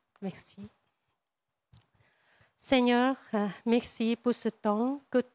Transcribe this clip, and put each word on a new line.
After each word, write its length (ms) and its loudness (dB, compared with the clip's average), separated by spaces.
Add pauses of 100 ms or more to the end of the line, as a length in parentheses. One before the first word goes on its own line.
(200)
Merci. 480 -12 (1900)
Seigneur, 580 4 (180)
euh, 120 0 (200)
merci 500 0
pour 180 0
ce 140 -4
temps 520 -2 (100)
que 120 2 (120)